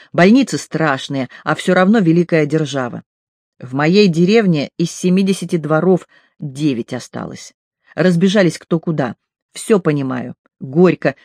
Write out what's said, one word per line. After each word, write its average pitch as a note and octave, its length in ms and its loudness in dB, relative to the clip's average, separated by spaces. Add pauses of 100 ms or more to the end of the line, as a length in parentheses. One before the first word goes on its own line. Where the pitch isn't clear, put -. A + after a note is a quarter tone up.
(120)
Больницы G3 440 4
страшные, C#3 720 -4 (160)
а D3+ 100 -4
всё F3+ 200 -2
равно F#3+ 240 4
великая E3+ 480 2
держава. C3+ 560 -6 (560)
В B2+ 160 -14
моей F3+ 340 4
деревне F3 680 2
из E3+ 120 -2
семидесяти F#3 640 -2
дворов D#3 520 0 (300)
девять C3+ 560 -6
осталось. - 580 -14 (420)
Разбежались F3+ 640 2
кто E3 220 -4
куда. C#3+ 360 -6 (360)
Всё - 260 0
понимаю. C3 560 -4 (240)
Горько, D#3+ 680 0